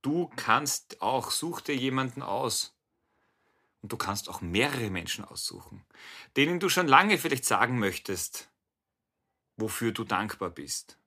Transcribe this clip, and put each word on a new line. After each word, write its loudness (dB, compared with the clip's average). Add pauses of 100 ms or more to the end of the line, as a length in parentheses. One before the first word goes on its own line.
Du 0
kannst 0
auch, 0
such -4
dir -2
jemanden -2
aus. -2 (1040)
Und -10
du -6
kannst -4
auch -10
mehrere 0
Menschen -6
aussuchen, -12 (540)
denen 4
du 2
schon 4
lange 8
vielleicht -2
sagen 2
möchtest, -4 (1040)
wofür 0
du -4
dankbar -2
bist. -10